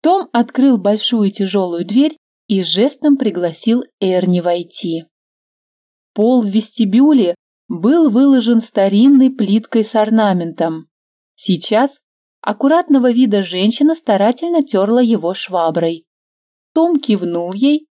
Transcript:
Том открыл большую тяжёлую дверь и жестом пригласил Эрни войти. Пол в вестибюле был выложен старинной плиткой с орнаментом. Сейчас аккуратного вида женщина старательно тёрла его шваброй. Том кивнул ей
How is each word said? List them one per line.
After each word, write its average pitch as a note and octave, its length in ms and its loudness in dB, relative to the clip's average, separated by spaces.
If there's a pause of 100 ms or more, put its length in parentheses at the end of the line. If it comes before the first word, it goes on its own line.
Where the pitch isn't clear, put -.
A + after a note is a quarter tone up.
Том F4+ 320 0
открыл A#3+ 460 0
большую G#3 520 -2
тяжёлую F#3 540 -4
дверь C4+ 320 0 (300)
и F#3+ 160 -2
жестом C4+ 540 0
пригласил G3+ 680 -2 (160)
Эрни F3+ 400 0
войти. E3+ 680 -6 (1080)
Пол A#3+ 280 2
в G#3 60 -4
вестибюле A3 880 0 (320)
был B3+ 420 0
выложен A#3+ 520 2
старинной B3 680 4
плиткой A3 560 -2
с - 100 -16
орнаментом. F3+ 920 -2 (460)
Сейчас G#3+ 640 -2 (420)
аккуратного C#4 720 0
вида G#3+ 320 0
женщина G#3 500 0
старательно D4+ 720 -2
тёрла A3 400 0
его F#3+ 320 -2
шваброй. E3 680 -4 (680)
Том E4 260 0
кивнул F3 540 -4
ей C#4+ 400 0